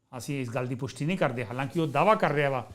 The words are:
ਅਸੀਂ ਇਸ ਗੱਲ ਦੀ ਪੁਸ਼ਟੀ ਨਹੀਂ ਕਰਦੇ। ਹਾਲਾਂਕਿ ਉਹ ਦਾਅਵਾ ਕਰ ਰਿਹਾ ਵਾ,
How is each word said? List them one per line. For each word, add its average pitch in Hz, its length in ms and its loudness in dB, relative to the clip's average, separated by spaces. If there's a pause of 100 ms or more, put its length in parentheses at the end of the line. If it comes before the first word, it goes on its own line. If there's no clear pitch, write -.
(180)
ਅਸੀਂ 139 220 -4
ਇਸ 120 100 -4
ਗੱਲ 123 160 -2
ਦੀ 131 80 -4
ਪੁਸ਼ਟੀ 131 300 -6
ਨਹੀਂ 175 140 0
ਕਰਦੇ। 123 260 0
ਹਾਲਾਂਕਿ 131 360 -4
ਉਹ 160 60 2
ਦਾਅਵਾ 156 280 4
ਕਰ 175 180 2
ਰਿਹਾ 143 180 2
ਵਾ, 127 240 -4